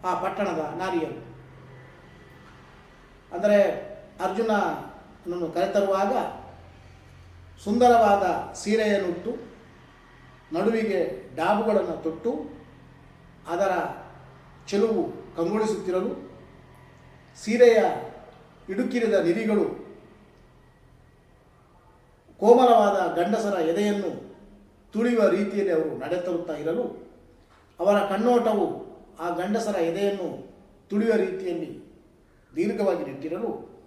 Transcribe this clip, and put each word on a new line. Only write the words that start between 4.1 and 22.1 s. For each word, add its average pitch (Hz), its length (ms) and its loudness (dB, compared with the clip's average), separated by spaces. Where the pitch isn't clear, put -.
ಅರ್ಜುನನನ್ನು 180 1300 -4
ಕರೆತರುವಾಗ 196 580 0
ಸುಂದರವಾದ 214 880 4
ಸೀರೆಯನ್ನುಟ್ಟು, 202 960 -2
ನಡುವಿಗೆ 196 840 -2
ಡಾಬುಗಳನ್ನು 196 680 0
ತೊಟ್ಟು, 160 300 -4
ಅದರ 190 220 0
ಚೆಲುವು - 680 -2
ಕಂಗೊಳಿಸುತ್ತಿರಲು, 190 960 -2
ಸೀರೆಯ 226 400 6
ಇಡುಕಿರಿದ 220 460 0
ನಿರಿಗಳು 196 500 2